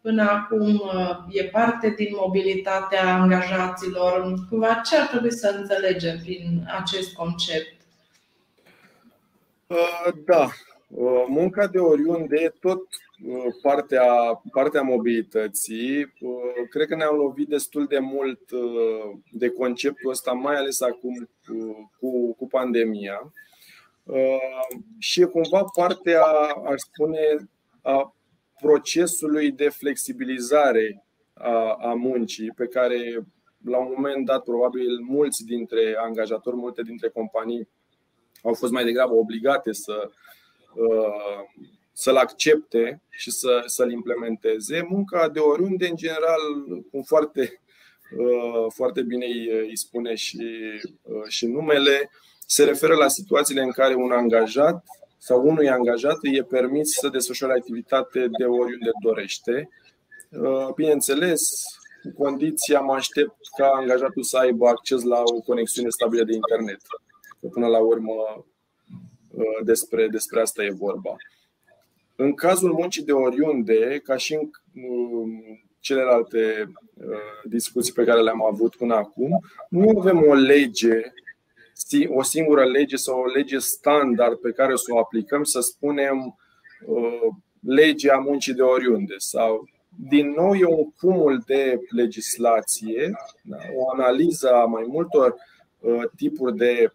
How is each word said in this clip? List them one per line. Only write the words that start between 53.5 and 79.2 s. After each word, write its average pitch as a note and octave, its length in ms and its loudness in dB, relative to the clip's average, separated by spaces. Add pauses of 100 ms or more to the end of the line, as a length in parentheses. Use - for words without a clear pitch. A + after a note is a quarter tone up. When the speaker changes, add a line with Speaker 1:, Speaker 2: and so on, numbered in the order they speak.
Speaker 2:
în B2+ 100 -2
care C3 220 2
un B2+ 180 0
angajat A#2+ 720 2 (340)
sau B2+ 300 2
unui D3+ 220 4
angajat B2 520 2
îi C3+ 140 0
e C3+ 80 0
permis C3 480 0
să - 180 -2
desfășoare C3 440 -2
activitate B2+ 760 -2 (100)
de B2+ 60 -2
oriunde A#2+ 460 0 (120)
dorește. A2 680 -4 (600)
Uh, C3+ 460 -4
bineînțeles, D3+ 880 0 (400)
cu - 200 -6
condiția, C#3+ 560 0
mă C3+ 140 0
aștept D3 420 -2 (220)
ca C#3 100 4
angajatul C3 560 0
să C3 140 -2
aibă B2 300 4
acces A#2+ 360 0
la A#2+ 200 2
o A#2 180 2
conexiune A#2+ 480 -2
stabilă A#2 340 0
de A2+ 100 0
internet. A2 480 -2 (600)
Că - 60 -12
până A#2 200 -2
la A2+ 120 4
urmă, A2 640 -2 (840)
uh, A2 320 -4
despre, A2+ 440 0
despre A2 340 -2
asta A2 220 -2
e G2+ 80 -2
vorba. G2 440 -6 (1000)
În C#3 180 2
cazul F3 400 2
muncii E3+ 300 -4
de D3 80 -2
oriunde, C3 920 2
ca C3 140 -2
și B2+ 160 -6
în, D3+ 160 -4 (400)
um, A2+ 720 -6 (180)
celelalte, A2+ 920 0 (220)
uh, - 240 -10 (260)
discuții A2+ 500 -4
pe A#2+ 100 2
care A#2 180 6
le-am A2 240 2
avut A2 300 0
până A#2 200 0
acum, B2 480 -2 (260)